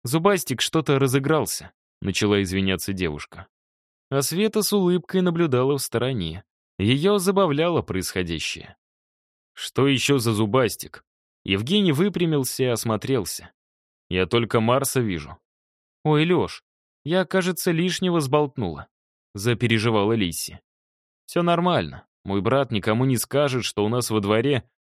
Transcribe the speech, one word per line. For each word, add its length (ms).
Зубастик 560
что-то 380
разыгрался», 760
начала 420
извиняться 500
девушка. 560
А 120
Света 400
с 100
улыбкой 480
наблюдала 560
в 60
стороне. 600
Её 400
забавляло 640
происходящее. 920
«Что 340
ещё 300
за 140
Зубастик?» 720
Евгений 480
выпрямился 720
и 20
осмотрелся. 840
«Я 180
только 340
Марса 400
вижу». 380
«Ой, 200
Лёш, 400
я, 200
кажется, 460
лишнего 500
сболтнула», 680
запереживала 800
Лисси. 480
«Всё 160
нормально. 640
Мой 160
брат 320
никому 320
не 120
скажет, 480
что 200
у 40
нас 220
во 100
дворе 480